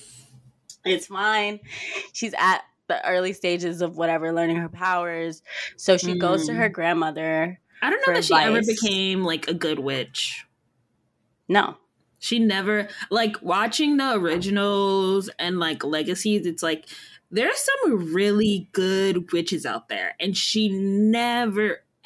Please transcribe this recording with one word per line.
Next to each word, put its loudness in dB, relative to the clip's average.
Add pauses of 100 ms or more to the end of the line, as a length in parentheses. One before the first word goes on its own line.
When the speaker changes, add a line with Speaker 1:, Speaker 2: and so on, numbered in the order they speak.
(840)
Speaker 1:
It's -2
fine. -2 (540)
She's -6
at 4 (260)
the -2
early 0
stages -2
of -2
whatever, 0
learning 2
her -4
powers. -4 (360)
So 4
she -2
goes 2
to -4
her 2
Speaker 2:
Mm. -6
Speaker 1:
grandmother 0 (240)
Speaker 2:
I 2
don't 0
know 0
Speaker 1:
for 4
Speaker 2:
that 2
she 4
ever 4
Speaker 1:
advice. 0
Speaker 2:
became, 0
like, -2
a -2
good -2
witch. -6 (1000)
Speaker 1:
No. 2 (420)
Speaker 2:
She -2
never, 2 (220)
like, 0
watching 2
the 2
originals 2 (100)
and, -2
like, -2
Legacies, 0
it's -4
like, -2 (460)
there's 0 (260)
some 2
really 2
good 0
witches -2
out -6
there. -6
And -2
she 0
never, 0 (220)